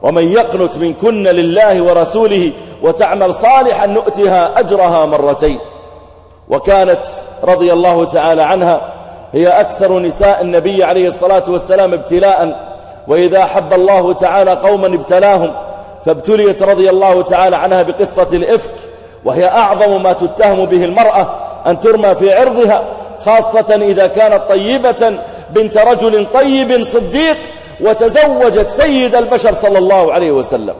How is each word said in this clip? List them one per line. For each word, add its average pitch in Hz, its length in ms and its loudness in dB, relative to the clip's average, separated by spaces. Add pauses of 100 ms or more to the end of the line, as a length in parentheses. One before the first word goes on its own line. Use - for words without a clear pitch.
"ومن 165 300 0
يقنت 196 460 -2
منكن 196 460 -2
لله 180 580 2
ورسوله 175 680 0 (320)
وتعمل 180 500 0
صالحا 233 540 2
نؤتها 196 720 0
أجرها 170 460 0
مرتين". 143 540 -2 (920)
وكانت 185 500 2 (440)
رضي 180 300 2
الله 170 320 2
تعالى 160 360 0
عنها 170 400 0 (520)
هي 160 140 2
أكثر 185 520 0
نساء 196 420 0
النبي 185 420 0
عليه 180 260 0
الصلاة 180 400 0
والسلام 180 440 0
ابتلاء، 170 760 -2 (400)
وإذا 180 360 2
أحب 175 300 -2
الله 185 400 2
تعالى 185 380 2
قوما 190 360 0
ابتلاهم، 185 680 0 (520)
فابتليت 196 580 0
رضي 190 260 2
الله 185 320 2
تعالى 180 340 0
عنها 185 280 0
بقصة 180 500 -2
الإفك، 175 380 -2 (540)
وهي 175 220 0
أعظم 202 560 2
ما 185 100 2
تتهم 190 520 0
به 175 200 0
المرأة 202 420 2 (400)
أن 175 120 0
ترمى 202 360 2
في 190 180 2
عرضها، 226 500 2 (420)
خاصة 220 500 2
إذا 196 320 0
كانت 214 420 2
طيبة 226 680 0 (300)
بنت 214 280 0
رجل 220 560 2
طيب 262 500 2
صديق 254 540 -2 (440)
وتزوجت 226 840 2 (100)
سيد 262 380 0
البشر 226 380 0
صلى 202 240 0
الله 185 360 2
عليه 170 180 0
وسلم 123 480 -4